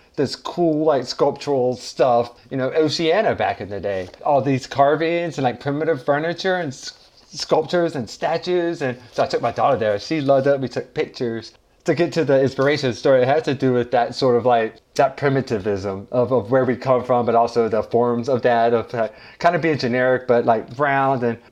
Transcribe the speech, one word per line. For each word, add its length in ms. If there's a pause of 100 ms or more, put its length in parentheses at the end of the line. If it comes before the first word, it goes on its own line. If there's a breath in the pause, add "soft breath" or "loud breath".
(160 soft breath)
this 200
cool, 500
like, 200
sculptural 720
stuff, 640 (140 loud breath)
you 60
know, 160
Oceania 640
back 260
in 80
the 100
day. 300 (140)
All 180
these 260
carvings 720
and, 60
like, 160
primitive 440
furniture 520
and 140
s-, 400 (220)
sculptures 640
and 140
statues. 720
And 160 (140)
so 120
I 40
took 140
my 100
daughter 260
there. 220
She 220
loved 260
it. 120
We 100
took 240
pictures. 600 (300)
To 100
get 200
to 120
the 160
inspiration 520
story, 280
it 60
has 160
to 100
do 180
with 200
that 240
sort 220
of, 60
like, 340 (180)
that 220
primitivism 920
of, 200
of 180
where 160
we 100
come 280
from, 240
but 80
also 340
the 140
forms 440
of 140
that, 320
of, 220
uh, 140 (280 loud breath)
kind 180
of 60
being 160
generic, 500
but, 180
like, 200 (140)
round 420
and 160 (140 loud breath)